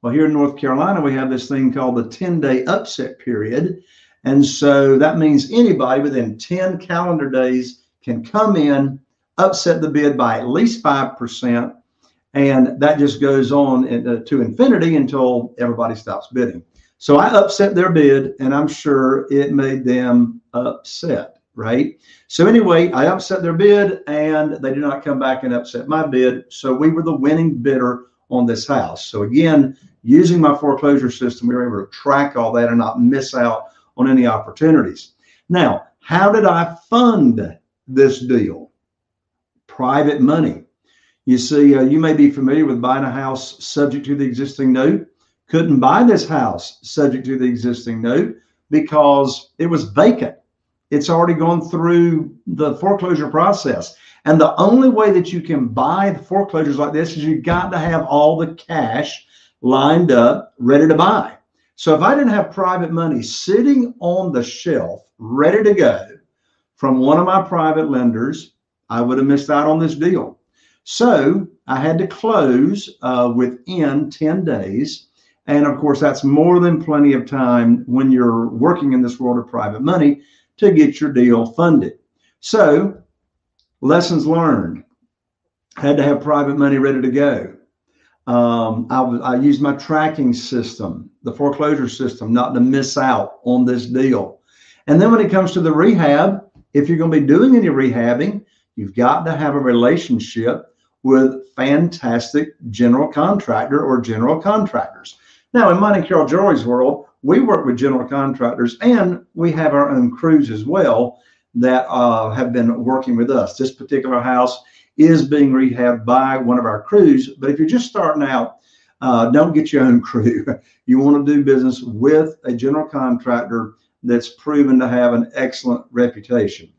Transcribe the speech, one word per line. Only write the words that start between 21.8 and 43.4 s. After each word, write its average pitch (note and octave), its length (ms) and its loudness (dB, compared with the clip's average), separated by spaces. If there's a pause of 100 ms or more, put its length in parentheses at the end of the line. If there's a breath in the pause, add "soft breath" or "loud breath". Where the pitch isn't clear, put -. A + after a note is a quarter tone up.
So E3+ 180 2
anyway, F3+ 460 4
I C#3 140 0
upset F#3 360 -4
their E3+ 120 -4
bid, G3+ 520 4
and D3+ 560 -4
they C3+ 80 -4
did C#3 80 -4
not C#3 260 -6
come C#3 140 -4
back C3 240 -2
and B2 120 -4
upset B2 340 -8
my D#3 180 -2
bid. B2+ 420 0
So C3 260 -6
we D3+ 160 2
were E3 120 -4
the D#3+ 140 -4
winning D#3 380 0
bidder B2 520 -2 (220)
on B2 180 0
this A2+ 200 -4
house. - 400 -6
So G#2 160 -6
again, C#3 540 0 (260 loud breath)
using E3 380 4
my C#3+ 160 4
foreclosure C#3 540 0
system, A#2+ 380 -6
we A#2+ 60 -2
were B2 120 -4
able G2+ 200 -8
to - 40 -20
track C#3+ 460 -2
all A#2 160 -2
that A#2 160 0
and A#2+ 100 0
not B2 220 -2
miss C3 340 0
out A#2+ 340 -2 (280 loud breath)
on C3 140 0
any B2+ 160 4
opportunities. A#2 840 0 (360)
Now, E3 380 0 (140)
how F#3+ 300 2
did G#3+ 140 2
I E3+ 320 0 (140)
fund D#3+ 680 2 (300)
this C3 320 2
deal? A#2+ 520 -4 (920)
Private C#3+ 540 -2
money. D3 440 0 (600)
You B2+ 140 2
see, C#3+ 380 4
uh, C3 60 2
you C#3+ 160 2
may D#3+ 160 2
be C#3+ 160 6
familiar C#3 360 0
with A#2+ 140 -2
buying C3+ 240 -2
a B2+ 60 -6
house C3+ 540 -10